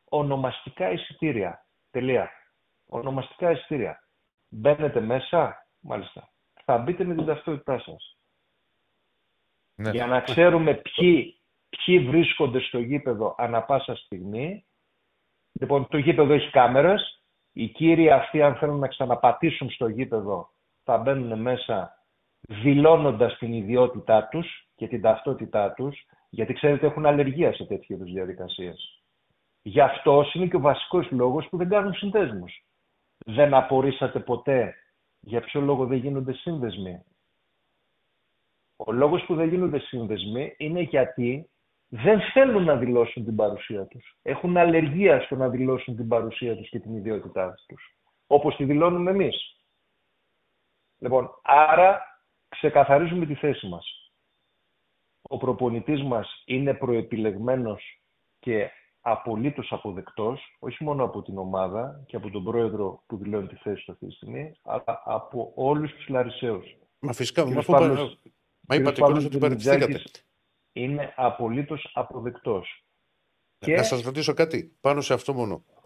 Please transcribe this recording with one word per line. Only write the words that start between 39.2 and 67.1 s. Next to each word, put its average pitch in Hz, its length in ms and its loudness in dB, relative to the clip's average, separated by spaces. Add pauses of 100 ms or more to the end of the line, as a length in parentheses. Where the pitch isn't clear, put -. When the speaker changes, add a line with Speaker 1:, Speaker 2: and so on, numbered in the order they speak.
Speaker 1:
που 180 100 -2
δεν 160 140 0
γίνονται 165 300 0
σύνδεσμοι 113 800 -6
είναι 156 220 -4
γιατί 131 680 -2 (380)
δεν 170 320 4 (120)
θέλουν 247 320 6
να 151 120 4
δηλώσουν 120 480 0
την 107 120 -6
παρουσία 101 500 -4
τους. - 360 -20
Έχουν 180 340 -2
αλλεργία 165 640 6
στο - 160 -6
να 131 120 0
δηλώσουν 127 480 -2
την 117 120 -6
παρουσία 113 480 -2
τους 101 120 -14
και 120 120 -8
την 110 160 -10
ιδιότητά 95 680 -6
τους, - 300 -20 (300)
όπως 143 300 4
τη 143 80 -4
δηλώνουμε 175 460 2
εμείς. 190 460 -2 (1400)
Λοιπόν, 123 320 -2 (120)
άρα 160 600 6 (460)
ξεκαθαρίζουμε 151 800 2
τη 147 80 -4
θέση 135 320 -4
μας. - 460 -14 (1080)
Ο - 140 -12
προπονητής 127 640 -2
μας 123 420 -6
είναι 131 300 -2
προεπιλεγμένος 113 1300 -4 (380)
και 107 320 -4 (300)
απολύτως 117 720 -4
αποδεκτός, 107 840 -8
όχι 123 260 -12
μόνο 143 200 -2
από 107 180 -6
την 95 160 -12
ομάδα 95 680 -6
και - 100 -12
από 104 140 -12
τον 98 140 -10
πρόεδρο 107 640 -4
που 117 100 -12
δηλώνει 101 300 -6
τη 85 100 -18
θέση - 280 -8
του 90 80 -16
αυτή - 140 -18
τη - 80 -16
στιγμή, 135 480 -16
αλλά - 420 -8
από 113 500 -8
όλους 147 380 -2
τους - 160 -18
Λαρισαίους. 120 680 -4 (220)
Speaker 3:
Μα 139 140 -8